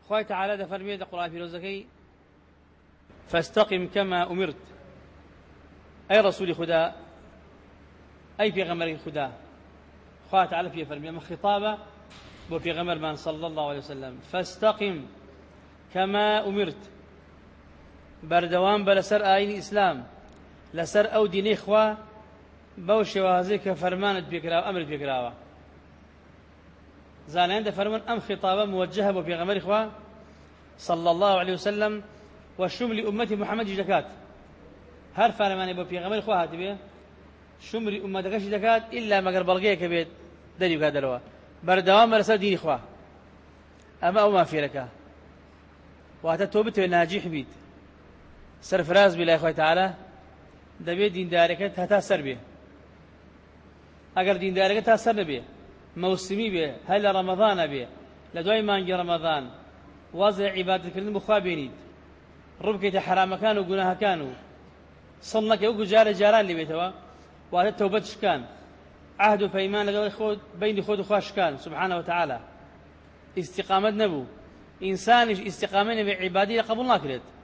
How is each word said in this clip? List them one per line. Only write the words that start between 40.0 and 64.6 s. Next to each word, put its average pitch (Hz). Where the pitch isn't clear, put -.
دەری 175
بکات 147
دەرەوە. 131
بەردەوام 190
بە 226
لەسەر 214
دینی 202
خوا. 147
ئەمە 185
ئەو 208
مافێرەکە. 147
واتە 165
تۆ 208
بتوێ 202
ناجیح 170
بیت، 139
سەرفراز 185
بی 175
لای 165
خوای 156
تەعالی، 165
دەبێت 190
دیندارەکەت 175
هەتا 185
سەر 185
بێ. 127
ئەگەر 190
دیندارەکەت 190
تا 226
سەر 233
نەبێ، 143
مەوسمی 190
بێ، 160
هەر 196
لە 202
ڕەمەضانە 185
بێ، 135
لە 170
دوای 220
مانگی 190
ڕەمەضان، 165
وازە 202
عیبادەتکردن 185
بخوا 214
بێنیت، 156
ڕوو 208
بکەیتە 190
حرامەکان 190
و 202
گوناهەکان 185
و 131